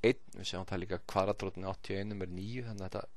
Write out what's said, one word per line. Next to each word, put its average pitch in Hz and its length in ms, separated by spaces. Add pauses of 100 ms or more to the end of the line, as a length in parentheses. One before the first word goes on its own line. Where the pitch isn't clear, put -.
einn, 120 200 (140)
við 95 120
sjáum 92 160
það 95 180
líka, 90 240
kvadratrótin 95 580
af 95 120
áttatíu - 200
og 98 40
einum 104 240
er 90 80
níu, 107 300
þannig 110 180
að 92 80
þetta 104 160 (120)